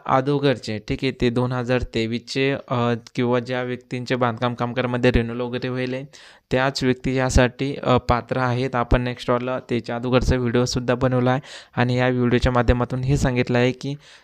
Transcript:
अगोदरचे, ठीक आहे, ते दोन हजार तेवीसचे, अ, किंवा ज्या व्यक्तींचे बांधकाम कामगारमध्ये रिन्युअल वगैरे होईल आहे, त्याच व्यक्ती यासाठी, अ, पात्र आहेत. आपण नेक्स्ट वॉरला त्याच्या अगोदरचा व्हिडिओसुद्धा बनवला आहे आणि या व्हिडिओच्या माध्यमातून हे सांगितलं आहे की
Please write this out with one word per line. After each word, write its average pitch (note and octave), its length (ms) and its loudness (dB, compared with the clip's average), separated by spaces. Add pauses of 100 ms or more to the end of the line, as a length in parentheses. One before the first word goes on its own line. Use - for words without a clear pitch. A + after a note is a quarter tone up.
अगोदरचे, C3 720 0 (100)
ठीक C#3 140 -4
आहे, C3 180 -2
ते B2 100 2
दोन B2 220 0
हजार B2 300 -2 (120)
तेवीसचे, A#2+ 600 -2 (120)
अ, A#2+ 260 0 (200)
किंवा B2 260 0
ज्या B2+ 220 -4
व्यक्तींचे B2 540 -6
बांधकाम A#2+ 380 -2
कामगारमध्ये B2 560 0
रिन्युअल A#2 300 0
वगैरे B2 280 -6
होईल B2+ 260 -4
आहे, C3+ 100 -10 (460)
त्याच C3+ 340 0
व्यक्ती B2+ 300 0
यासाठी, C3 680 2
अ, B2+ 140 4
पात्र A#2+ 420 -2
आहेत. B2+ 360 -2
आपण B2 280 2
नेक्स्ट B2 280 -4
वॉरला B2+ 280 0
त्याच्या A#2+ 380 -4
अगोदरचा B2 400 2
व्हिडिओसुद्धा B2 580 0
बनवला B2+ 360 2
आहे B2+ 100 0 (360)
आणि B2 220 2
या B2+ 100 2
व्हिडिओच्या B2 440 2
माध्यमातून B2 480 2
हे C3 160 2
सांगितलं B2+ 420 0
आहे B2 140 4
की C#3 220 -8 (300)